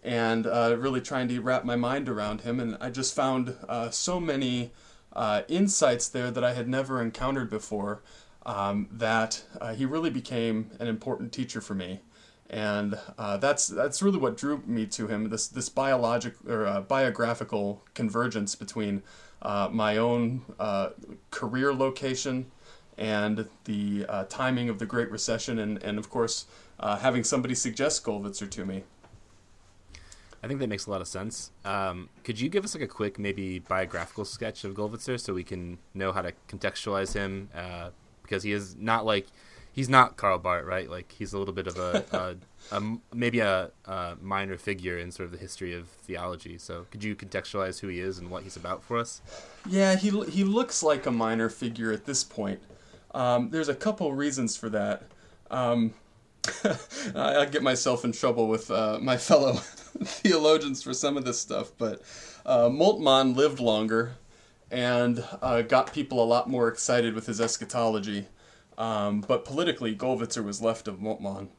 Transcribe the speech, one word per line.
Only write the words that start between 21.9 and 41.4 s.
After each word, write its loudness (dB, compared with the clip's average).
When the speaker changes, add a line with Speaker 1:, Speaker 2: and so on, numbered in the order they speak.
Speaker 1:
and 0
the, -2
uh, -4
timing 0
of -2
the -6
Great 0
Recession, -2
and, -2
and -2
of -8
course, 0
uh, 0
having 4
somebody 0
suggest 0
Gollwitzer -4
to -6
me. -6
Speaker 2:
I -8
think -4
that -2
makes -4
a -6
lot -2
of -8
sense. -8
Um, -2
could -6
you 0
give 0
us, -6
like, -6
a -6
quick, -4
maybe -4
biographical -4
sketch -8
of -8
Gollwitzer -4
so -6
we -4
can -10
know -2
how 0
to -4
contextualize -2
him? -4
Uh, -10
because -4
he -2
is -2
not, 2
like, 2
he's -4
not 8
Karl 4
Barth, 0
right? -4
Like, -12
he's -8
a -4
little -4